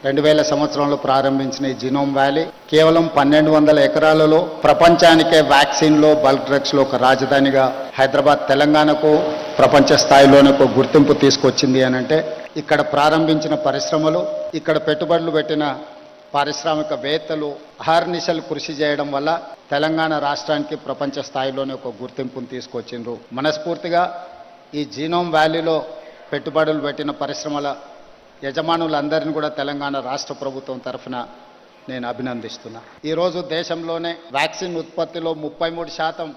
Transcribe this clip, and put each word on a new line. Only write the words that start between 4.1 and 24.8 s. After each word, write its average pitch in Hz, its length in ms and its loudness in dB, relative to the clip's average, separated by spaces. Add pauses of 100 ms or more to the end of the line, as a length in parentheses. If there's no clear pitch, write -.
ప్రపంచానికే 160 720 6 (140)
వ్యాక్సిన్‌లో, 151 580 4 (140)
బల్క్ 135 240 2
డ్రగ్స్‌లో 139 380 0
ఒక 127 180 -4
రాజధానిగా 135 640 4 (320)
హైదరాబాద్, 139 520 2
తెలంగాణకు 151 600 4 (480)
ప్రపంచ 139 440 6
స్థాయిలోనే 139 520 8
ఒక 135 120 4 (100)
గుర్తింపు 143 460 4
తీసుకొచ్చింది 131 640 2
అని 127 120 -2
అంటే, 151 180 0 (440)
ఇక్కడ 147 180 0 (160)
ప్రారంభించిన 151 580 2 (140)
పరిశ్రమలు, 156 540 -2 (380)
ఇక్కడ 156 160 -2 (120)
పెట్టుబడులు 165 500 -2
పెట్టిన 151 260 -2 (680)
పారిశ్రామికవేత్తలు 151 1120 -4 (360)
అహర్నిశలు 170 680 -2
కృషి 151 220 -10 (100)
చేయడం 147 340 -4
వల్ల 147 140 -4 (420)
తెలంగాణ 160 400 -2 (160)
రాష్ట్రానికి 147 480 -6 (120)
ప్రపంచ 139 420 -8
స్థాయిలోనే 135 500 -6
ఒక 127 80 -12 (140)
గుర్తింపును 127 540 -12
తీసుకొచ్చిండ్రు. 120 600 -12 (220)
మనస్ఫూర్తిగా 170 680 -4 (760)